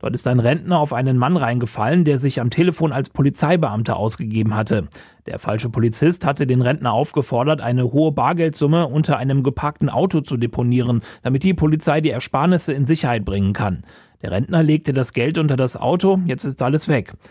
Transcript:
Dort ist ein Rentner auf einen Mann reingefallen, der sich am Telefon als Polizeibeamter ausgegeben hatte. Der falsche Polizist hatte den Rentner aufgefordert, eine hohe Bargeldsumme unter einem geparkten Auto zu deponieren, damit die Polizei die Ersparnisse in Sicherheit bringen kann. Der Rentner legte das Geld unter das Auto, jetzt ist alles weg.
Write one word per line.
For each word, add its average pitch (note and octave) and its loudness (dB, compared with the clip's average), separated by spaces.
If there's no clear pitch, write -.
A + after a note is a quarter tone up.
Dort - -6
ist - -4
ein B2+ 2
Rentner D3 2
auf D3 0
einen B2+ 0
Mann C3+ 2
reingefallen, B2 0
der D3 2
sich C3 0
am A#2+ 0
Telefon E3 0
als C3+ -4
Polizeibeamter C3+ 0
ausgegeben A2 -2
hatte. G#2+ -2
Der - -10
falsche A2+ -4
Polizist A#2 0
hatte C#3+ 0
den B2+ 2
Rentner B2 0
aufgefordert, C3+ 0
eine B2 0
hohe D3+ 2
Bargeldsumme D#3 0
unter D3 0
einem C3+ 0
geparkten D3 -2
Auto E3 0
zu C3 -6
deponieren, A#2+ 0
damit C3 0
die F#3 2
Polizei D#3 0
die D3+ 0
Ersparnisse D3 0
in C#3 0
Sicherheit B2 0
bringen G2 0
kann. G2 -4
Der - -8
Rentner D3+ 0
legte D#3 2
das C3 -2
Geld C#3 0
unter D3 2
das B2+ -2
Auto, F#3 2
jetzt C3+ -4
ist C3+ -6
alles C#3 0
weg. C3 0